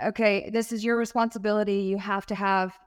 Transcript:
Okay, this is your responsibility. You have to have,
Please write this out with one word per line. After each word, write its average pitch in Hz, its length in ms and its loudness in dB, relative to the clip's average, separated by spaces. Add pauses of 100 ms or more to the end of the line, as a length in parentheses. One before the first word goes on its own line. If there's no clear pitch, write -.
Okay, 208 500 2
this 226 200 -2
is 220 120 -4
your 233 120 2
responsibility. 214 880 0
You 190 160 0
have 196 280 -4
to 208 80 -6
have, 190 380 0 (140)